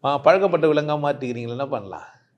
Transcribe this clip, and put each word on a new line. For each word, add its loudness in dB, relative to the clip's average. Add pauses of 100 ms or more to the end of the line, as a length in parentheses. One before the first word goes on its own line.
ஆ, 0
பழக்கப்பட்ட 4
விலங்கா 2
மாத்திக்கிறீங்களா? -4
என்ன -6
பண்ணலாம்? -10 (200)